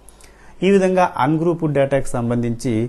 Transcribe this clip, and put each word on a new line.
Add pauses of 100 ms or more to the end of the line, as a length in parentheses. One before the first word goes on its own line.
(680)
ఈ
విధంగా (200)
అన్‌గ్రూప్డ్
డేటాకి
సంబంధించి (160)